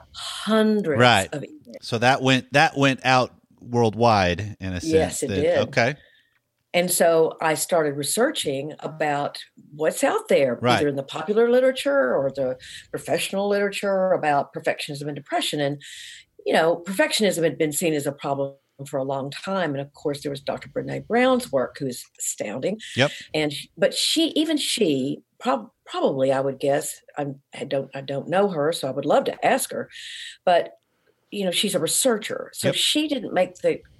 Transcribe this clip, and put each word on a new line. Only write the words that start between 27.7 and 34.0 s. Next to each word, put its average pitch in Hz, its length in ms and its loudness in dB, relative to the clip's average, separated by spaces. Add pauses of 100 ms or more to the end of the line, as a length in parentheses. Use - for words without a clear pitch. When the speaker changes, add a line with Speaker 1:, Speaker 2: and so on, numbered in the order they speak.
Speaker 1:
I 139 40 -10
don't 139 280 -6
know 190 200 4
her, 156 240 0
so 151 140 -6
I 131 60 -4
would 139 120 -4
love 196 200 4
to - 200 -4
ask 233 280 0
her, - 180 -8 (540)
but, 175 300 4 (580)
you 202 120 -4
know, 180 60 0
she's 180 240 0
a 160 60 0
researcher. 214 760 0
So - 140 -2
Speaker 2:
Yep. - 80 0
Speaker 1:
she 302 320 0
didn't 226 260 -4
make 180 220 2
the 160 260 0 (180)